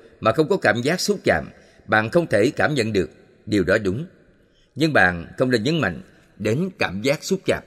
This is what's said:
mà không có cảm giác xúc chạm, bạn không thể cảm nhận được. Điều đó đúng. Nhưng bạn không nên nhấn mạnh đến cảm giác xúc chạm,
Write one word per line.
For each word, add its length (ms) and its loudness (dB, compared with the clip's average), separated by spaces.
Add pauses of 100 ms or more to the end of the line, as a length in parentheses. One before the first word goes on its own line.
(200)
mà 120 2
không 180 2
có 80 2
cảm 240 2
giác 200 -2
xúc 220 0
chạm, 220 0 (400)
bạn 240 0
không 180 2
thể 280 2
cảm 180 -2
nhận 200 -2
được. 160 0 (360)
Điều 180 0
đó 200 2
đúng. 220 -4 (720)
Nhưng 180 0
bạn 340 2 (100)
không 140 0
nên 120 2
nhấn 160 -2
mạnh 220 -2 (360)
đến 320 -2 (100)
cảm 220 -4
giác 220 -2
xúc 220 -2
chạm, 220 -2